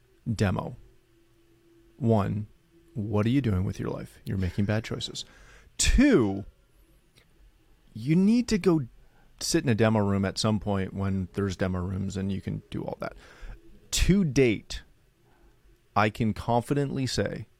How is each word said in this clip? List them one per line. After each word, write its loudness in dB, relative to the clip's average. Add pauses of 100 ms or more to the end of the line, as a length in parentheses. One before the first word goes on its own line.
(320)
demo, -2 (1200)
one, 0 (460)
what -2
are 0
you 0
doing 0
with -4
your -6
life? -10
You're -4
making -2
bad -2
choices. -10 (520)
Two, 4 (1500)
you 0
need 4
to 2
go 2 (600)
sit 0
in 0
a 4
demo 4
room 2
at -4
some 0
point -2
when -2
there's -4
demo -2
rooms -4
and -4
you -6
can -6
do -8
all -10
that. -10 (800)
To 4
date, 0 (1120)
I 2
can -2
confidently -2
say -4 (120)